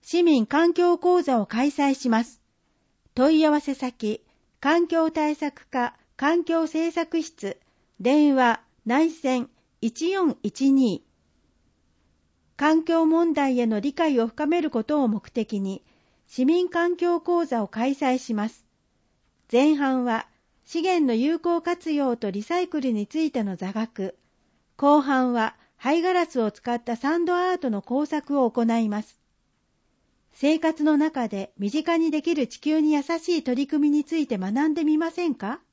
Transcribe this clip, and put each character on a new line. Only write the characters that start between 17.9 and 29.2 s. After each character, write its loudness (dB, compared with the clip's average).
催 0
し -6
ま -4
す。 -20
前 4
半 0
は、 -2
資 -6
源 2
の 2
有 0
効 0
活 -4
用 0
と -4
リ -6
サ -2
イ -2
ク -6
ル -2
に -2
つ -6
い 0
て -2
の -6
座 -8
学。 -6
後 4
半 0
は、 -2
廃 -2
ガ 0
ラ 2
ス -4
を 0
使 -8
っ -4
た -6
サ -2
ン 0
ド 0
ア 0
ー -2
ト -4
の -4
工 -2
作 -2
を 2
行 -2
い 0
ま -4
す。 -18